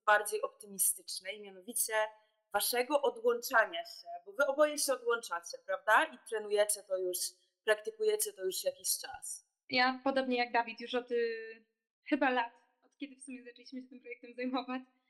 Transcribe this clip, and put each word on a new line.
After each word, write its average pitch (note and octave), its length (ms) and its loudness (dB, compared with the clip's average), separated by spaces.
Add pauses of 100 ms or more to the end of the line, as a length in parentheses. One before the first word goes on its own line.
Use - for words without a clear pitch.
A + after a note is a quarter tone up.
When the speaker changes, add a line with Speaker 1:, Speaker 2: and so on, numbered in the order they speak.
Speaker 1:
bardziej G#3 360 4
optymistycznej, G3 1000 -6
mianowicie G3 520 -6 (600)
waszego B3 480 2
odłączania A3+ 840 2
się, - 220 -18 (180)
bo G3+ 60 -14
wy B3+ 140 2
oboje D4 320 4
się C#4 160 2
odłączacie, A#3 720 -2
prawda? G#3+ 380 4
I B3+ 140 -4 (120)
trenujecie G#3 540 2
to F#3+ 140 -2
już, F3+ 200 -2 (460)
praktykujecie G#3+ 680 2
to F#3+ 120 -6
już F#3 180 -2
jakiś - 380 -2
czas. - 440 -12 (240)
Speaker 2:
Ja B3+ 340 2
podobnie C4 340 0
jak A#3+ 140 0
Dawid A#3 300 0
już A#3+ 140 -8
od, B3 160 -4
y, A3+ 540 -4 (440)
chyba C#4 200 2
lat, A#3+ 240 0 (300)
od - 140 -20
kiedy C#4 180 -12
w C4 80 -20
sumie B3 200 -14
zaczęliśmy B3 380 -16
się B3+ 60 -18
tym B3 120 -20
projektem A#3+ 360 -16
zajmować B3+ 460 -4 (280)